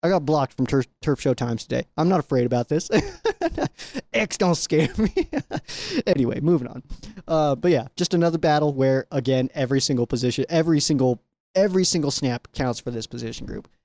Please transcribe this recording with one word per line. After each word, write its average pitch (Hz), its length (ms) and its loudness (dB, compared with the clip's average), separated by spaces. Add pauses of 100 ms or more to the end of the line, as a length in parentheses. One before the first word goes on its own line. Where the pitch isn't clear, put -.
I 165 80 0
got 180 160 2
blocked 143 280 2
from 127 160 -2
Turf, 135 180 2 (160)
Turf 143 180 0
Show 131 140 2
Times 117 300 -4
today. 123 180 -4 (140)
I'm 160 120 2
not 175 120 4
afraid 127 260 0
about 120 220 0
this. 156 200 -2 (640)
<laughs> - 640 -8
X - 260 -2
don't 180 160 2
scare 151 420 0
me. 220 360 0
<laughs> 302 60 -2 (680)
Anyway, 127 340 0
moving 143 280 0
on. 127 140 -14 (440)
Uh, 151 280 2
but 131 160 0
yeah, 131 260 2
just - 180 -2
another 170 240 2
battle 151 340 2
where, 131 380 2
again, 131 440 0
every 135 260 0
single 120 260 0
position, 123 420 0
every 160 320 2
single, 127 400 2 (340)
every 190 300 4
single 147 260 0
snap 123 420 -4
counts 123 280 -2
for 127 100 -8
this 113 160 -8
position 117 400 -10
group. - 220 -12 (160)